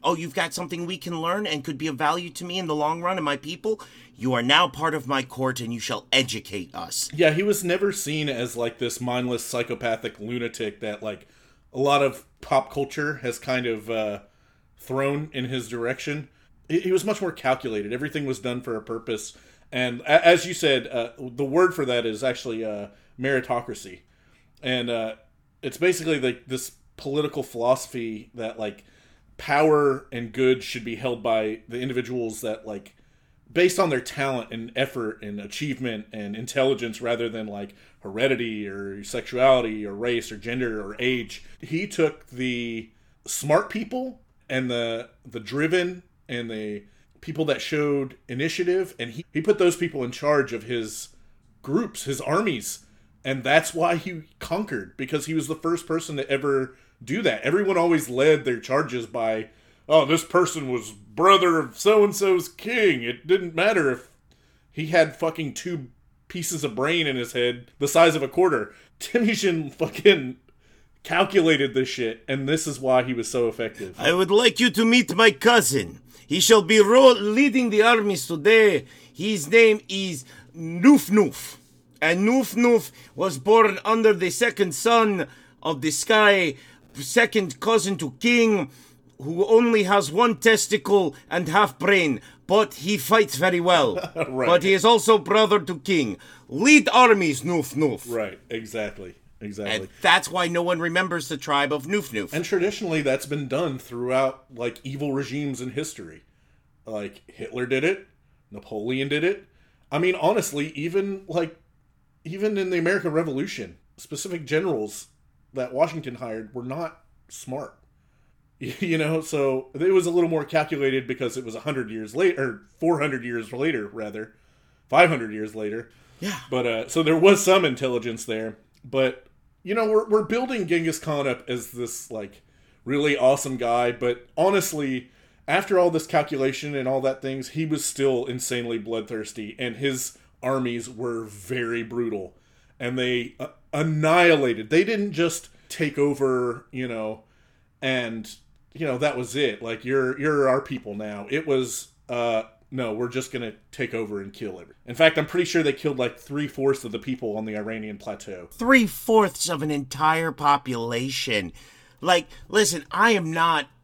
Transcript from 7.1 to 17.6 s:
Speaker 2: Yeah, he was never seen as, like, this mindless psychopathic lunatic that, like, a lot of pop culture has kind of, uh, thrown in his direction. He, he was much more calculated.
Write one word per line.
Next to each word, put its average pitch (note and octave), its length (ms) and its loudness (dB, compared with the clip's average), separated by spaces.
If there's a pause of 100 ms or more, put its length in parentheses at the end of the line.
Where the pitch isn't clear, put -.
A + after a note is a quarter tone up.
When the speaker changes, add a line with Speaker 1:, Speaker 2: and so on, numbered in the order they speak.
Speaker 2:
Yeah, D#3 180 4
he E3+ 120 0
was G3+ 180 0
never F#3 300 0
seen D3+ 380 -4
as, A#2+ 260 -6
like, A#2 220 -4
this A#2+ 240 -6
mindless B2 420 -2
psychopathic A#2+ 760 -4
lunatic A2+ 600 -8
that, G#2+ 240 -8
like, G#2 240 -10 (460)
a A#2+ 60 -8
lot C#3 220 4
of C3+ 220 -2 (160)
pop - 320 0
culture D3 440 -6
has B2 220 -6
kind B2+ 280 -4
of, G#2+ 240 -6
uh, G#2+ 300 -4 (580)
thrown C#3+ 560 -4
in B2+ 120 -6
his B2 220 -6
direction. B2+ 600 -6 (400)
He, E3 100 2
he F#3 140 -2
was F#3 100 2
much G#3 160 -2
more F3+ 140 -4
calculated. A2+ 580 -4